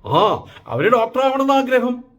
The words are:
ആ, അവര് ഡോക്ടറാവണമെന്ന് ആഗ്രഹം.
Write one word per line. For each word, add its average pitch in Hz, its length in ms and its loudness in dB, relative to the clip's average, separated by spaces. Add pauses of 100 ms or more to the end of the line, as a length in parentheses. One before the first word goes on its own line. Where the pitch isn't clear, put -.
(180)
ആ, - 20 4 (540)
അവര് 151 220 0
ഡോക്ടറാവണമെന്ന് 262 640 0
ആഗ്രഹം. 247 340 0 (240)